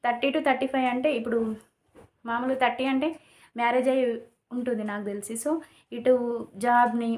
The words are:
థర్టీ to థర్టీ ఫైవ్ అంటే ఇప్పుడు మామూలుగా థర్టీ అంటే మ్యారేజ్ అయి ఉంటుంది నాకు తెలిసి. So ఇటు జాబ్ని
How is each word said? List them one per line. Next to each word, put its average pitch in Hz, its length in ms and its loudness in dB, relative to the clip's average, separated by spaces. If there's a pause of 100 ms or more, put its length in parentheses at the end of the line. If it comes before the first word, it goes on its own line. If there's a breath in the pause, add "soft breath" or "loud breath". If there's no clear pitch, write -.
థర్టీ 240 300 0
to 311 120 2
థర్టీ 262 200 2
ఫైవ్ 262 200 0
అంటే 254 320 0
ఇప్పుడు 226 200 -2 (880)
మామూలుగా 247 380 -2
థర్టీ 240 200 0
అంటే 269 240 0 (480 loud breath)
మ్యారేజ్ 240 320 2
అయి 262 180 2 (500)
ఉంటుంది 240 280 -2
నాకు 208 200 -6
తెలిసి. 208 300 -8 (100)
So 294 80 0 (400 loud breath)
ఇటు 240 220 4 (500)
జాబ్ని 233 540 4